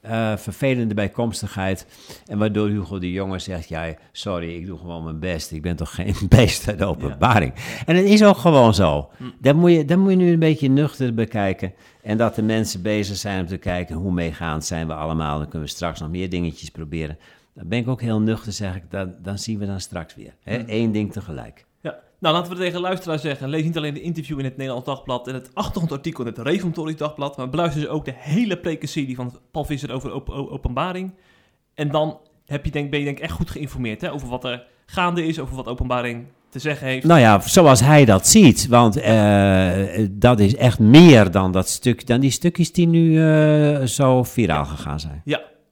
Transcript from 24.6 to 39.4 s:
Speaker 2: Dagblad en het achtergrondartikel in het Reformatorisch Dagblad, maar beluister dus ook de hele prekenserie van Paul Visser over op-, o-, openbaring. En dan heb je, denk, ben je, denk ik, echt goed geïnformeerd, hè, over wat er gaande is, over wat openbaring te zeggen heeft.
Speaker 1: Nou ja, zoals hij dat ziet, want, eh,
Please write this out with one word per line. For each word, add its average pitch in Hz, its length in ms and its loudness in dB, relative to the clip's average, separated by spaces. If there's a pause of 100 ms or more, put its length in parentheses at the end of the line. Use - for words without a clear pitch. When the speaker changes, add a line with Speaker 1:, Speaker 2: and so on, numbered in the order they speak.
Speaker 2:
Dagblad 131 400 -8
en 131 60 -10
het 127 200 -12
achtergrondartikel 165 720 -6
in 117 100 -6
het - 40 -16
Reformatorisch 160 580 -4
Dagblad, 143 400 -8
maar 127 120 -10
beluister 156 320 -2
dus 147 80 -6
ook 147 160 -6
de 135 100 -10
hele 180 420 -2
prekenserie 151 580 -8
van 123 240 -12 (120)
Paul 151 140 -8
Visser 143 260 -8
over 127 220 -8
op-, 135 160 -10
o-, 139 200 -10
openbaring. 175 640 -6 (640)
En 147 180 -4
dan 156 280 -2 (260)
heb 143 200 -8
je, 151 60 -4
denk, 143 180 -6
ben 143 100 -2
je, 143 60 -4
denk 139 120 -6
ik, 147 60 -12
echt 160 100 -8
goed 160 160 -6
geïnformeerd, 127 520 -8
hè, 175 120 -8
over 135 140 -10
wat 123 160 -8
er 123 220 -10 (200)
gaande 175 400 -2
is, 160 140 -4
over 131 160 -10
wat 127 120 -10
openbaring 123 580 -6 (240)
te 127 100 -12
zeggen 143 280 -6
heeft. 131 180 -4
Speaker 1:
Nou 165 140 8
ja, 107 200 8
zoals 147 400 6
hij 143 260 8
dat 95 220 4
ziet, 165 400 8
want, 120 300 4
eh, 98 1120 2